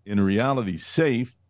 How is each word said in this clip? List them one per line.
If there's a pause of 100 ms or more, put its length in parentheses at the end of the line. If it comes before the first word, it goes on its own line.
in
reality,
safe, (140)